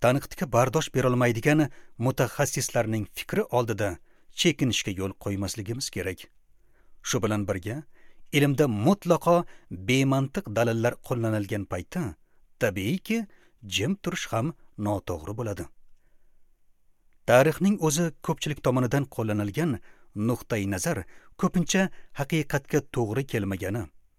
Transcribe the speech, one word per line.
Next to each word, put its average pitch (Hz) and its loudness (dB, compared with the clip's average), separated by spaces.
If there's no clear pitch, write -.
tanqidga 131 0
bardosh 123 2
berolmaydigan 123 2
mutaxassislarning 120 0
fikri - -4
oldida 113 0
chekinishga 131 0
yo'l 95 -4
qo'ymasligimiz 101 -4
kerak. 92 -8
Shu - -4
bilan 104 0
birga, 101 -4
ilmda 143 4
mutlaqo 165 4
bemantiq 135 2
dalillar 113 2
qo'llanilgan 107 -2
paytda, 98 -6
tabiiyki, 113 -2
jim 104 -2
turish - -8
ham 123 -2
noto'g'ri 98 -4
bo'ladi. 110 -6
Tarixning 156 6
o'zi 160 2
ko'pchilik - -4
tomonidan 131 2
qo'llanilgan 110 -2
nuqtai 110 -2
nazar 98 -2
ko'pincha 185 2
haqiqatga 147 -2
to'g'ri 120 -2
kelmagani, 98 -2